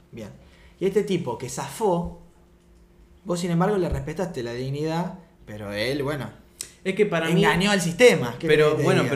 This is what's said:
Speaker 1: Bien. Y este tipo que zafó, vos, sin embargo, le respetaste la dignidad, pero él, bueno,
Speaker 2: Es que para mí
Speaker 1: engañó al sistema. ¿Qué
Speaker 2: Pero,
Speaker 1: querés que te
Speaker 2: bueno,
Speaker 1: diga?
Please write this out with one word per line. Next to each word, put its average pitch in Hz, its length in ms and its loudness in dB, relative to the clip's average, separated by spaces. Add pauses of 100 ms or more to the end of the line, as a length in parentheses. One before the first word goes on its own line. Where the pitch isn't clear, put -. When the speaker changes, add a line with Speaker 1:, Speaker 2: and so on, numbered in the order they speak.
(120)
Speaker 1:
Bien. 110 180 -14 (500)
Y 175 60 -2
este 196 180 2
tipo - 340 -4
que 123 120 -12
zafó, 175 720 -4 (1040)
vos, 170 140 -4
sin 175 120 -4
embargo, 190 260 2
le 170 120 0
respetaste 143 520 -6
la 117 120 -8
dignidad, 156 680 -4 (260)
pero 104 280 -12
él, 127 300 -2
bueno, 135 260 -6 (540)
Speaker 2:
Es 190 120 -4
que 208 100 2
para 165 240 0
mí 175 160 4
Speaker 1:
engañó 170 260 4
al 202 80 4
sistema. 170 600 4
¿Qué 165 80 -4
Speaker 2:
Pero, 151 180 6
Speaker 1:
querés 151 60 4
que 151 80 0
te 143 40 0
Speaker 2:
bueno, 180 200 4
Speaker 1:
diga? 127 120 -2